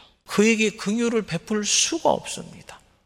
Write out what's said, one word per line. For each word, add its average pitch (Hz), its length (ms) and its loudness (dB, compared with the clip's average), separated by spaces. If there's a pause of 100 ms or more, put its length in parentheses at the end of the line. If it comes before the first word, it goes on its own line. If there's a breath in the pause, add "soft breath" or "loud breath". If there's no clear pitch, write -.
(260)
그에게 220 440 4
긍휼을 226 520 0
베풀 208 420 -4
수가 - 460 0
없습니다. - 680 -8 (260)